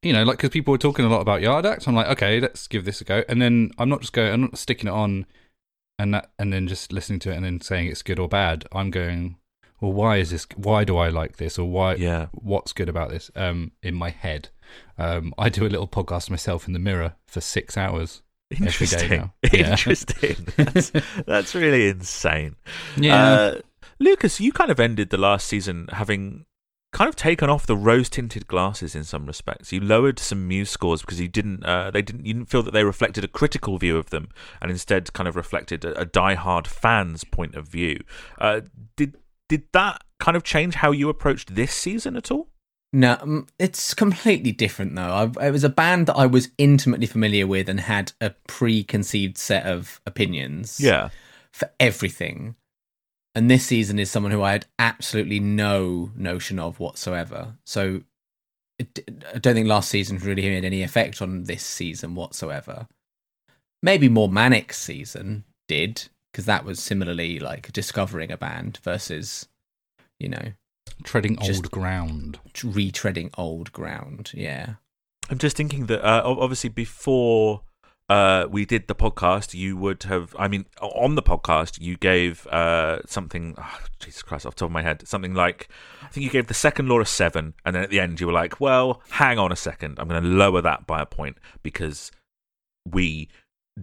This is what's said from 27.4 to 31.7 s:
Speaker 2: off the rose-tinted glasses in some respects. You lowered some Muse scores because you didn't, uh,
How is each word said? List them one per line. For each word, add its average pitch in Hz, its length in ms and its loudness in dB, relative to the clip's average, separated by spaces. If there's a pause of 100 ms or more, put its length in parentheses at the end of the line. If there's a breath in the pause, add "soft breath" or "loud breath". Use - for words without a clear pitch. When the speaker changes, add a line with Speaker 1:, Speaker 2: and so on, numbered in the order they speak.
Speaker 2:
off 147 160 0
the 113 80 4
rose-tinted 113 720 2
glasses 92 480 -2
in 78 80 -6
some 76 240 -8
respects. - 440 -10
You 90 80 -2
lowered 117 380 4
some 95 300 -4
Muse 95 240 -2
scores 85 300 0
because 87 180 -10
you 90 80 -2
didn't, 101 360 -4
uh, 90 280 -2